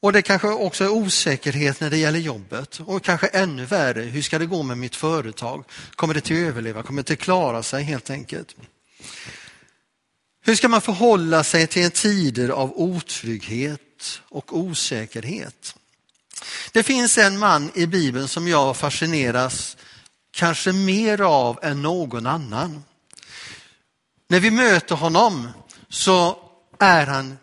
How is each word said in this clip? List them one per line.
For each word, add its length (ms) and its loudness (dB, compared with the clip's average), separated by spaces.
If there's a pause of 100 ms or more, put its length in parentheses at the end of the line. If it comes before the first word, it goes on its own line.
och 120 2
det 80 8
kanske 260 0
också 360 -2
är 60 2
osäkerhet 880 0
när 100 -2
det 80 0
gäller 220 2
jobbet. 680 -8
Och 180 -6
kanske 240 2
ännu 380 0
värre, 360 0
hur 200 -6
ska 180 -2
det 60 -2
gå 180 -2
med 140 -4
mitt 180 -8
företag? 720 -6 (300)
Kommer 180 -2
det 80 -2
till 220 -2
att 60 -2
överleva? 340 -8
Kommer 180 -8
det 40 -8
till 80 -2
att 60 -4
klara 440 0
sig 200 -6
helt 260 -6
enkelt? 460 -12 (1900)
Hur 100 4
ska 120 2
man 140 4
förhålla 640 4
sig 240 2
till 160 0
en 80 2
tider 580 0
av 300 -4
otrygghet 1500 -6
och 280 -8
osäkerhet? 1200 -8 (960)
Det 120 4
finns 340 2
en 200 6
man 380 4
i 100 2
Bibeln 420 0
som 200 -4
jag 300 2
fascineras 1000 -2 (540)
kanske 400 0
mer 500 0
av 420 2
än 180 -4
någon 460 -4
annan. 560 -6 (1500)
När 100 4
vi 120 4
möter 440 4
honom 540 2 (400)
så 500 2 (400)
är 260 8
han 380 -6